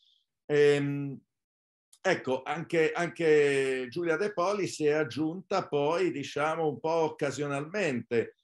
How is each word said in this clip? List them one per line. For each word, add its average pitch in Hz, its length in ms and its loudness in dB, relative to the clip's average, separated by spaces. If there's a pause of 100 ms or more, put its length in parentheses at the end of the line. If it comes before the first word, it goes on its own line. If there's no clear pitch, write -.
(460)
Ehm, 143 760 2 (840)
ecco, 160 420 0
anche, 160 480 0
anche 143 1000 2
Giulia 165 280 -2
De 208 160 -2
Poli 190 340 0
si - 180 -4
è 147 80 4
aggiunta 156 760 -2
poi, 156 440 0
diciamo, 151 560 -2
un 127 120 -2
po' 160 100 -2
occasionalmente. 147 1500 -2